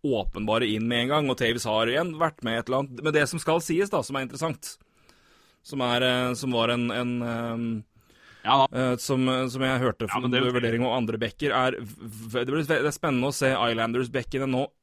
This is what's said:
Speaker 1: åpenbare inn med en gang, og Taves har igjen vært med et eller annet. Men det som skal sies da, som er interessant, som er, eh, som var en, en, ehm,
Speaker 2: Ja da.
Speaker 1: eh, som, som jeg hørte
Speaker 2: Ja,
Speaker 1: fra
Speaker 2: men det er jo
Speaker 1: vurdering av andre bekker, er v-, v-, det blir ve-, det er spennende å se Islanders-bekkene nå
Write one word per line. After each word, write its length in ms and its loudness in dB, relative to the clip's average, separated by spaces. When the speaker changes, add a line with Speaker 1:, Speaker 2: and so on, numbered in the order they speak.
Speaker 1:
åpenbare 640 0
inn 200 0
med 140 0
en 80 0
gang, 200 2
og 80 0
Taves 280 0
har 220 2
igjen 320 0
vært 240 -2
med 160 0
et 100 -8
eller 160 0
annet. 180 -14
Men 100 0
det 140 6
som 120 -4
skal 200 2
sies 300 0
da, 120 0
som 140 -6
er 120 -2
interessant, 500 -8
som 180 -6
er, 220 2
eh, 320 2
som 160 -4
var 180 2
en, 220 0
en, 300 -2
ehm, 440 -4
Speaker 2:
Ja 160 6
da. 60 6
Speaker 1:
eh, 180 2
som, 280 0
som 120 -4
jeg 200 2
hørte 260 0
Speaker 2:
Ja, 60 -4
Speaker 1:
fra 80 0
Speaker 2:
men 100 0
det 80 4
er 80 4
jo 80 0
Speaker 1:
vurdering 320 2
av 80 2
andre 240 0
bekker, 320 -2
er 300 2
v-, 500 -14
v-, 140 0
det 80 0
blir 100 2
ve-, 160 2
det 140 2
er 20 -8
spennende 320 0
å 80 -2
se 160 2
Islanders-bekkene 960 0
nå 220 0